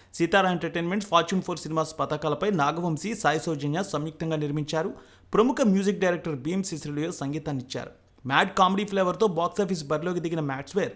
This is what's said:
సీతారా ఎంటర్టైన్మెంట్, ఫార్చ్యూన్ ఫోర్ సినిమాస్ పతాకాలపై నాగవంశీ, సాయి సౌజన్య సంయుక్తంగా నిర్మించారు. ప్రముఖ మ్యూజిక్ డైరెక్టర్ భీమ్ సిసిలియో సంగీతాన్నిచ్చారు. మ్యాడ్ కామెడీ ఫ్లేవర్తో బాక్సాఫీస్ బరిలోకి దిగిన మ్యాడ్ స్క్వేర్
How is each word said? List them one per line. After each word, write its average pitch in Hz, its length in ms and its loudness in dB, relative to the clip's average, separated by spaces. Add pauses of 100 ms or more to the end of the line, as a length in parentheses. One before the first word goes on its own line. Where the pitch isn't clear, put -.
(140)
సీతారా 185 380 4
ఎంటర్టైన్మెంట్, 175 520 -2
ఫార్చ్యూన్ 170 400 2
ఫోర్ 175 160 -4
సినిమాస్ 156 400 -2
పతాకాలపై 151 500 -2
నాగవంశీ, 170 680 0
సాయి 156 240 2
సౌజన్య 151 440 -2
సంయుక్తంగా 156 520 -4
నిర్మించారు. 151 580 -2 (400)
ప్రముఖ 233 300 6
మ్యూజిక్ 196 360 4
డైరెక్టర్ 175 360 0
భీమ్ 165 280 -2
సిసిలియో 151 480 -6
సంగీతాన్నిచ్చారు. 143 760 -6 (360)
మ్యాడ్ 160 280 2
కామెడీ 196 320 4
ఫ్లేవర్తో 190 420 2
బాక్సాఫీస్ 170 600 -2
బరిలోకి 165 320 -2
దిగిన 165 200 -2
మ్యాడ్ 139 280 -4
స్క్వేర్ 180 280 -2